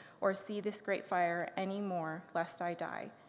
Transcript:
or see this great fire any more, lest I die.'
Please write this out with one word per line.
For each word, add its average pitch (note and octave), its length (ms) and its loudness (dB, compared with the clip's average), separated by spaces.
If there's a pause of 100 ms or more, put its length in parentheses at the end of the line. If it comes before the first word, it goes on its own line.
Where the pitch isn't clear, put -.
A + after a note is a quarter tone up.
(220)
or F#3+ 140 6
see G#3 260 0
this G#3 180 0
great - 280 0
fire E3+ 500 2
any F#3+ 240 -2
more, F3 400 -2 (140)
lest E3+ 260 2
I F3 140 0
die.' - 340 -6 (200)